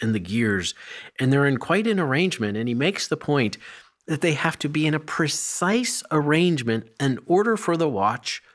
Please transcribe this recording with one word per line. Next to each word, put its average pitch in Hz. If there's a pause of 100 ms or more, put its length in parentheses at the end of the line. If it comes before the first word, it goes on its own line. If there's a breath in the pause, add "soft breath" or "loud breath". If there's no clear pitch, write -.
and 110
the 107
gears, 98 (460 loud breath)
and 131
they're 139
in 135
quite 196
an 202
arrangement, 131
and 117
he 120
makes 147
the 156
point 135 (520 loud breath)
that 151
they 165
have 156
to 147
be 156
in 147
a 156
precise 180
arrangement 147 (100)
in 135
order 208
for 185
the 160
watch 110 (120)